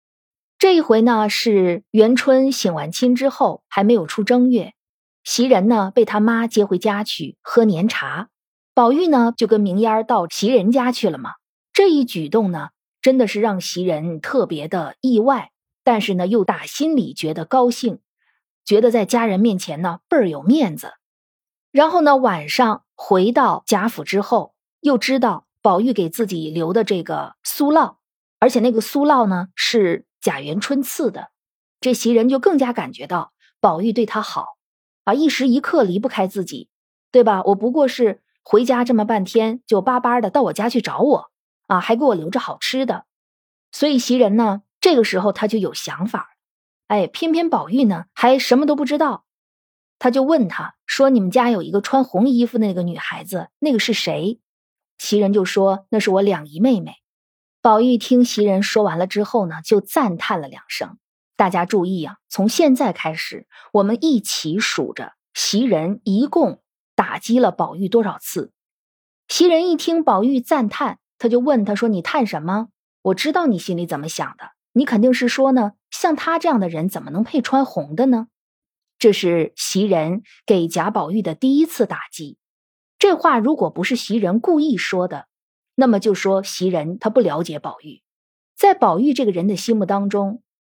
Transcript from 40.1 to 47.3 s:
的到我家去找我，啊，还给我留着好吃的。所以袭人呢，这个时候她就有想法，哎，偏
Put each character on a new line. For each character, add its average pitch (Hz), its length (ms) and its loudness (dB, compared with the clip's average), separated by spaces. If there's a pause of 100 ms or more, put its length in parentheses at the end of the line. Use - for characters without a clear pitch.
的 208 80 -4
到 285 140 2
我 170 100 -2
家 214 160 -4
去 240 100 0
找 135 200 -6
我， 254 320 2 (360)
啊， 185 120 2
还 226 160 0
给 247 80 -2
我 247 120 2
留 160 140 -8
着 202 80 -6
好 - 220 -6
吃 262 260 -4
的。 202 200 -6 (640)
所 - 160 0
以 294 100 2
袭 240 200 0
人 214 180 4
呢， 214 280 0 (180)
这 359 120 4
个 240 120 4
时 185 160 -2
候 202 100 0
她 214 160 -4
就 220 100 -2
有 185 160 -4
想 151 320 -8
法， - 300 -8 (520)
哎， 208 200 0
偏 - 240 -4